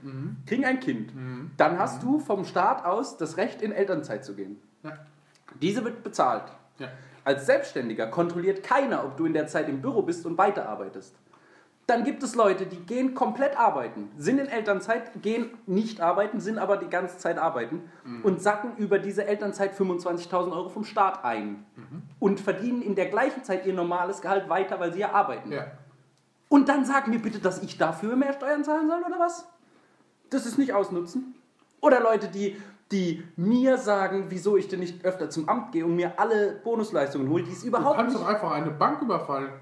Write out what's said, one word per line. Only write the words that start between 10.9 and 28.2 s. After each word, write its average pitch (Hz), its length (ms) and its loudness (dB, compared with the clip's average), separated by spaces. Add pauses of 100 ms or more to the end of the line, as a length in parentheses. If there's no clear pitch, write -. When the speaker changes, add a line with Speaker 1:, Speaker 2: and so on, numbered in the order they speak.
Speaker 2:
Dann 233 180 4
gibt - 200 -2
es 233 120 -6
Leute, 190 300 4
die 170 140 -12
gehen 254 340 -2
komplett 254 460 0
arbeiten, 123 580 0
sind 226 220 2
in 269 80 -2
Elternzeit, 214 760 -2
gehen 226 280 -2 (180)
nicht 196 320 0
arbeiten, 190 400 2
sind 208 180 -4
aber 190 200 2
die 170 120 -6
ganze 180 300 -2
Zeit 170 180 -2
arbeiten 151 460 -2 (220)
Speaker 1:
Mhm. 120 180 -12
Speaker 2:
und 185 180 2
sacken 208 360 0
über 202 200 2
diese 202 280 -2
Elternzeit 202 500 -2
fünfundzwanzigtausend 175 800 0
Euro 175 140 -6
vom 214 160 -8
Staat 190 400 0
ein 104 400 -4 (100)
Speaker 1:
Mhm. - 260 -14 (180)
Speaker 2:
und 196 200 2
verdienen 240 420 -2
in 202 140 -2
der 185 140 0
gleichen 233 340 0
Zeit 185 240 -4
ihr 190 60 0
normales 180 480 -2
Gehalt 190 280 0
weiter, 190 300 0
weil 170 140 -2
sie 180 60 -6
ja 208 120 -2
arbeiten. 120 400 0
Speaker 1:
Ja. 143 160 -6 (840)
Speaker 2:
Und 277 200 8
dann 277 160 4
sag 269 220 2
mir 226 120 2
bitte, 208 200 -4
dass 180 220 0
ich - 160 -10
dafür 170 380 0
mehr 277 180 2